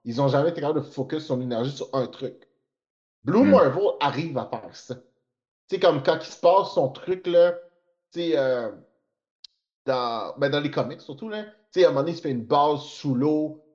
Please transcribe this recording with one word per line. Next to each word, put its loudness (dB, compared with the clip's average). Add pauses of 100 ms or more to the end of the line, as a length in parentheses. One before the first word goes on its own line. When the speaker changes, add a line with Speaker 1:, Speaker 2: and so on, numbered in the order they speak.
Speaker 1:
ils -6
ont 2
jamais 2
été -6
capables -2
de -6
focus -8
son -4
énergie -4
sur -10
un -2
truc. -12 (760)
Blue 4
Speaker 2:
Hmm. 6
Speaker 1:
Marvel 6 (160)
arrive -4
à -8
faire -12
ça. -14
Tu -14
sais, -6
comme 4
quand 2
il -14
se -20
passe 4
son 2
truc, -6
là, 6 (600)
tu -8
sais, 0
euh, 0 (1120)
dans, -2
ben, 0
dans 0
les -4
comics -4
surtout, -14
là, -8 (280)
tu 2
sais, 8
à 6
un 4
moment 0
donné, -2
il -8
se -16
fait -4
une -4
base 2
sous -6
l'eau, -2 (120)